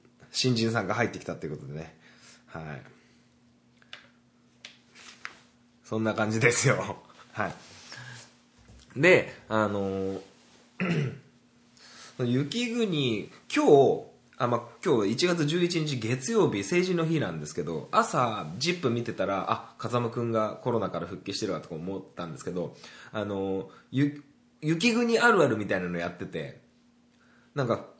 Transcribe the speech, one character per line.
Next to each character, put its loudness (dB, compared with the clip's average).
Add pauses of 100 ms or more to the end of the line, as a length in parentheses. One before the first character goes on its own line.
(320)
新 0
人 2
さ 0
ん -6
が -2
入 2
っ -4
て -10
き -16
た -6
っ -10
て -10
い -8
う -8
こ -14
と -12
で -10
ね。 -14 (500)
は -14
い。 -12 (3000)
そ 0
ん 0
な 2
感 2
じ 0
で 6
す 4
よ。 0 (160)
<laughs> -20
は -2
い。 -8 (1500)
で、 6 (140)
あ 2
の、 -4 (2000)
<clears throat> -2
雪 0
国、 0 (220)
今 2
日、 8 (320)
あ、 2
ま、 0 (160)
今 4
日 2
一 2
月 2
十 0
一 0
日 -2
月 -2
曜 4
日、 0
成 2
人 0
の 2
日 2
な -2
ん -8
で -10
す -12
け -2
ど、 -6
朝、 0 (120)
ジ 0
ッ -8
プ 0
見 0
て -6
た -2
ら、 -2
「あ、 -6
風 -2
間 -2
く -4
ん -2
が 0
コ -2
ロ 2
ナ -2
か -6
ら -6
復 -12
帰 -6
し -8
て -2
る -2
わ」 -6
と -14
か -10
思 -8
っ -12 (120)
た -10
ん -8
で -12
す -14
け -6
ど、 -6 (340)
あ -4
の、 -4 (220)
ゆ-、 0 (400)
雪 2
国 2
あ 6
る 6
あ 6
る 0
み -4
た 0
い -2
な -4
の -4
や -4
っ -14
て -10
て、 -10 (960)
な 0
ん -2
か、 0 (160)